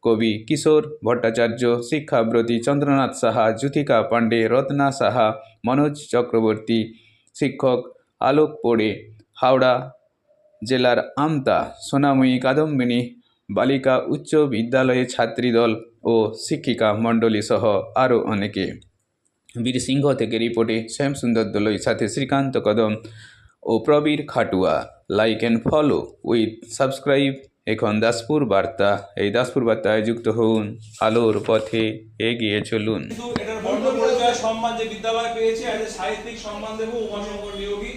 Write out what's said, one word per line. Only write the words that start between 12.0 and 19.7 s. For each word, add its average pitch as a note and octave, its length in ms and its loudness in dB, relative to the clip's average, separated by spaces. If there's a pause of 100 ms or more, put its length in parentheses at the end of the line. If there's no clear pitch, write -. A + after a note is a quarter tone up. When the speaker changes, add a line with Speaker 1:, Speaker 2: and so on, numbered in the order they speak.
Speaker 1:
কাদম্বিনী B2+ 760 0 (360)
বালিকা B2+ 480 2
উচ্চ - 360 -4
বিদ্যালয়ের B2+ 720 2
ছাত্রীদল A#2 720 2 (220)
ও A2 320 2 (140)
শিক্ষিকা A#2 440 0
মণ্ডলী A2+ 500 2
সহ G#2 400 0 (120)
আরও B2+ 300 2
অনেকে। G2 480 -4 (880)
বীরসিংহ C3 520 0